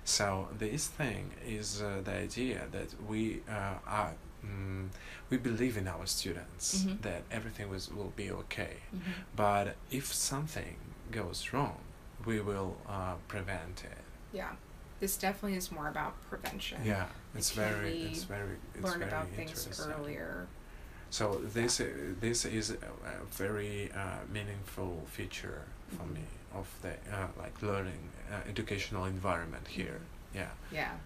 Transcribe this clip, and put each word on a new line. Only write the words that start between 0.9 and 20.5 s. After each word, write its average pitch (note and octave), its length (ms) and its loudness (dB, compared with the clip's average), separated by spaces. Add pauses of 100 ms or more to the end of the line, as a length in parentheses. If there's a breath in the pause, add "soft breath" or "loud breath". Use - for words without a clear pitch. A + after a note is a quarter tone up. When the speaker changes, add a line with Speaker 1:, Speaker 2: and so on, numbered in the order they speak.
Speaker 1:
is, G#2+ 360 -2
uh, G2 220 2
the G2 100 0
idea F#2+ 580 2
that - 180 -2 (180)
we, A2 400 2
uh, G2 280 0 (100)
are G2 280 4 (320)
mm, F#2+ 420 -2 (420 loud breath)
we B2+ 80 6
believe A#2+ 400 4
in F#2+ 100 2
our F2 180 -2
students F#2 800 2
Speaker 2:
Mm-hmm. F#3+ 180 4
Speaker 1:
that F2+ 300 0
everything A2+ 380 -2
was, F#2+ 220 -2
will G2 240 -2
be F#2+ 160 0
okay. F#2 460 -2 (180)
Speaker 2:
Mm-hmm. F3+ 160 0 (240 loud breath)
Speaker 1:
But G2+ 400 8 (160)
if C3+ 220 0
something C#3 640 2 (360)
goes F#2 420 0
wrong, C3 260 4 (460)
we A2 160 6
will, G2 360 2 (100)
uh, F#2 280 0 (120)
prevent F#2 560 -2
it. - 140 -8 (360)
Speaker 2:
Yeah. F#3 180 -2 (480)
This G3 180 4
definitely G3 400 4
is F#3 140 -2
more D3+ 180 0
about D3+ 240 0 (160)
prevention. - 560 -4
Speaker 1:
Yeah, G#2 140 6
Speaker 2:
Like, F#2 100 0 (260)
Speaker 1:
it's - 160 2
Speaker 2:
can G#2+ 120 4
Speaker 1:
very, G#2 280 4
Speaker 2:
we - 120 0
Speaker 1:
it's E3 200 0
very, G3+ 320 -2 (200)
it's - 80 -4
Speaker 2:
learn F3+ 160 2
Speaker 1:
very E3 120 0
Speaker 2:
about D#3 180 0
things D#3+ 360 -4
Speaker 1:
interesting. D3+ 260 -4
Speaker 2:
earlier? D3+ 560 -4 (600 loud breath)